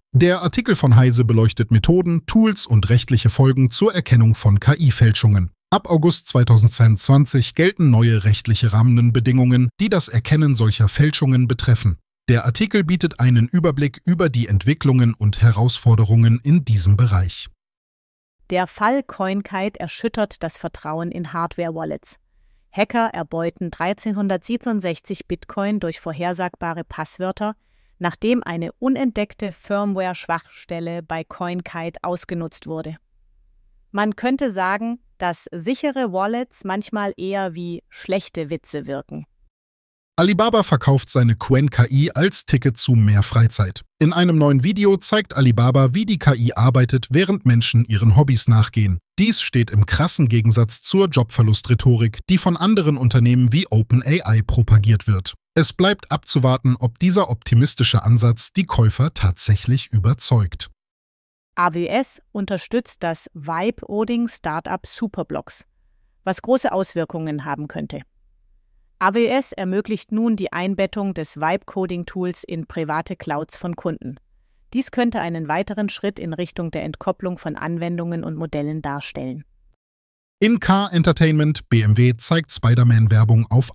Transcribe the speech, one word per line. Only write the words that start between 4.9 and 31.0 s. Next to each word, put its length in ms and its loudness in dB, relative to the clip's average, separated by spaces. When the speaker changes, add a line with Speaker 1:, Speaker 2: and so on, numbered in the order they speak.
Speaker 1:
Ab 180 0
August 380 0
zweitausendzweiundzwanzig 1300 4
gelten 380 2
neue 320 4
rechtliche 480 2
Rahmenbedingungen, 1000 4
die 80 0
das 180 0
Erkennen 480 2
solcher 320 2
Fälschungen 640 2
betreffen. 480 0
Der 160 2
Artikel 400 0
bietet 340 -2
einen 300 4
Überblick 560 0
über 240 2
die 180 -2
Entwicklungen 680 2
und 260 0
Herausforderungen 1000 4
in 200 4
diesem 320 2
Bereich. 540 0
Speaker 2:
Der 140 0
Fall 380 -2
CoinKite 760 -6
erschüttert 640 -6
das 160 -8
Vertrauen 540 -8
in 220 -10
Hardware-Wallets. 840 -8
Hacker 420 -2
erbeuten 560 -6
dreizehnhundertsiebenundsechzig 1600 -6
Bitcoin 520 -6
durch 200 -8
vorhersagbare 840 -8
Passwörter, 720 -8
nachdem 440 -2
eine 300 -8
unentdeckte 760 -4
Firmware-Schwachstelle 1500 -8